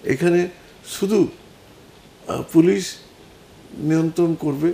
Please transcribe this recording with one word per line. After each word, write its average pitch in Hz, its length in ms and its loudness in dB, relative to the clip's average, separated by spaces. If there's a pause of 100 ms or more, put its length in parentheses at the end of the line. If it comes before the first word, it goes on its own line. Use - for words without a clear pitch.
এখানে 175 440 0 (520)
শুধু, 196 260 2 (1000)
আহ, - 140 -8 (100)
পুলিশ 180 420 4 (840)
নিয়ন্ত্রণ 160 560 0
করবে, 151 400 -2